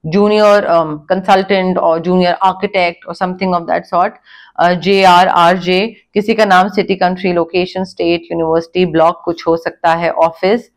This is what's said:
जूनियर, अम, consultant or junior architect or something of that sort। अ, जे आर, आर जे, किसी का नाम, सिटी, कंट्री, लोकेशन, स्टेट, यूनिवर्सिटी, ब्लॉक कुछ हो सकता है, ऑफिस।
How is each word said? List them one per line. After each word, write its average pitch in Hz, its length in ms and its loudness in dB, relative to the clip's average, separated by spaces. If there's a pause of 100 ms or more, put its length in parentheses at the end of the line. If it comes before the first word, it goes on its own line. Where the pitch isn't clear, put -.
जूनियर, 208 580 2
अम, 156 480 -2
consultant 190 640 0
or 165 200 0
junior 180 360 0 (120)
architect 185 640 -4
or 170 120 -12
something 185 320 -4
of 170 80 -2
that 170 200 -4 (120)
sort। 185 160 0 (460)
अ, 175 160 2
जे 190 320 0
आर, 180 240 6
आर 175 280 2
जे, 185 380 -2 (200)
किसी 208 200 0
का 214 100 2
नाम, 190 240 2
सिटी, 196 280 -2
कंट्री, 185 360 -2
लोकेशन, 180 520 -4
स्टेट, 170 380 -4 (100)
यूनिवर्सिटी, 165 540 -2
ब्लॉक 165 380 0
कुछ 170 220 -6
हो 165 100 0
सकता 165 380 -4
है, 170 160 -2
ऑफिस। 185 500 -2 (160)